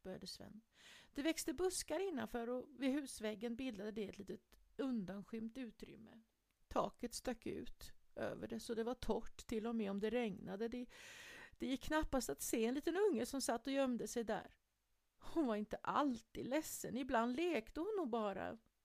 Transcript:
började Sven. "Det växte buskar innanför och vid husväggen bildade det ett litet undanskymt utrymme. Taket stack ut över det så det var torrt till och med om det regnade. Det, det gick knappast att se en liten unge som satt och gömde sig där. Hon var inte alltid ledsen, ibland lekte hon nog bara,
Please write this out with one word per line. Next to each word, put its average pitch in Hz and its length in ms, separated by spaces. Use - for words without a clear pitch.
började 185 240
Sven. 202 340
"Det 285 80
växte 320 320
buskar 339 460
innanför 240 500
och 254 200
vid 262 220
husväggen 233 640
bildade 220 360
det 208 180
ett - 80
litet - 380
undanskymt 226 800
utrymme. 226 640
Taket - 460
stack - 320
ut - 480
över - 320
det 220 120
så 240 140
det 226 100
var 240 120
torrt - 520
till 220 200
och 233 80
med 208 160
om 202 80
det 214 100
regnade. 220 580
Det, 247 180
det 240 100
gick 254 160
knappast 311 460
att - 120
se 226 240
en 247 100
liten 330 200
unge 349 300
som 269 160
satt 240 260
och 269 60
gömde 254 340
sig 240 160
där. 208 320
Hon - 280
var 226 100
inte 208 220
alltid 240 680
ledsen, 240 500
ibland 247 380
lekte 302 440
hon 403 180
nog 320 120
bara, 202 480